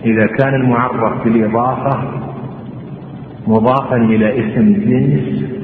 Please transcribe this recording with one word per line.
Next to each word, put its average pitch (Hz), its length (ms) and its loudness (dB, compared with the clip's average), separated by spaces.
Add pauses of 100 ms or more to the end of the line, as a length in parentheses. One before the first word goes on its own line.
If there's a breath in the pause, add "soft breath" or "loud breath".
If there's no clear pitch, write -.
إذا 110 220 2
كان 135 280 0
المعرف 123 680 0
بالإضافة 120 800 0 (1400)
مضافا 117 480 2
إلى 110 440 2
اسم 107 340 2
جنس 127 720 0 (180)